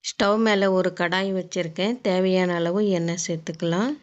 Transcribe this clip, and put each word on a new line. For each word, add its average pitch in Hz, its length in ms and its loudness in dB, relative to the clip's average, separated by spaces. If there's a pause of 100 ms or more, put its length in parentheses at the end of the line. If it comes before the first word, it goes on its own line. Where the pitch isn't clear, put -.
ஸ்டவ் 208 400 0
மேல 196 280 4
ஒரு 185 180 2 (100)
கடாய் 185 340 0
வச்சிருக்கேன். 180 600 -4 (100)
தேவையான 185 500 2
அளவு 170 260 0 (160)
எண்ணெய் 170 260 -2
சேர்த்துக்கலாம். 170 680 -2 (120)